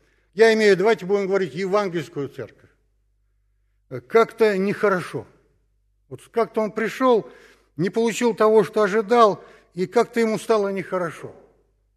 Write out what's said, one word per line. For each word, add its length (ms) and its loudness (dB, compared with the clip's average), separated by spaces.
я 200 6
имею, 220 4
давайте 300 0
будем 220 -2
говорить, 260 -2
евангельскую 760 -4
церковь, 420 -18
э, 120 -12
как-то 580 0
нехорошо. 720 -4
Вот 120 -20
как-то 280 -2
он 120 -4
пришёл, 580 -2
не 120 -2
получил 460 -2
того, 300 4
что 180 -2
ожидал, 640 2
и 120 -4
как-то 320 -2
ему 200 0
стало 320 -2
нехорошо. 680 -8